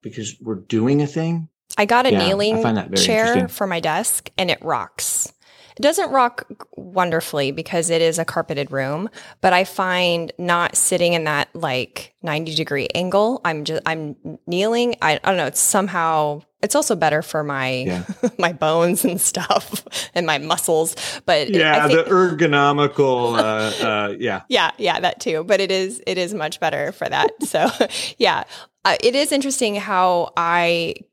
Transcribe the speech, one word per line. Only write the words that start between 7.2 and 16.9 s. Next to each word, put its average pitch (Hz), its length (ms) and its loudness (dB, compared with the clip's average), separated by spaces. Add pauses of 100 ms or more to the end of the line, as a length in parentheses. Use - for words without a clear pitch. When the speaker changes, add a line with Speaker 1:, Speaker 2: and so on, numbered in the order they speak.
Speaker 2:
because 165 400 -4
it 165 100 2
is 165 200 2
a 165 40 -2
carpeted 147 460 -4
room, 143 400 -4 (300)
but 185 120 4
I 180 120 4
find 180 760 0
not 175 380 0
sitting 175 380 2
in 165 100 0
that, 151 280 -2
like, 135 720 -6
ninety 160 320 -4
degree 147 400 -2
angle. 196 500 0
I'm 156 200 -2
just, 156 200 -4
I'm 160 300 -4 (320)
kneeling. 226 560 0
I, 156 120 2 (100)
I - 40 2
don't 190 80 2
know. 165 100 0
It's - 140 -4
somehow, 165 840 0 (200)
it's 214 140 -2
also 294 180 2